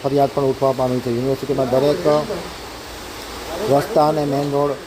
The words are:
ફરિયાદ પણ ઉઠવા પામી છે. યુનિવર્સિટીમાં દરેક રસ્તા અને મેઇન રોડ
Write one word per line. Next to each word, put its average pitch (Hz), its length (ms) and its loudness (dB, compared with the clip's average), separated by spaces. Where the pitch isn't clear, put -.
ફરિયાદ 139 320 4
પણ 143 80 2
ઉઠવા 135 280 2
પામી 127 280 0
છે. 123 100 -4
યુનિવર્સિટીમાં 131 600 0
દરેક 139 380 2
રસ્તા 147 380 4
અને 151 160 0
મેઇન 143 260 0
રોડ 143 200 2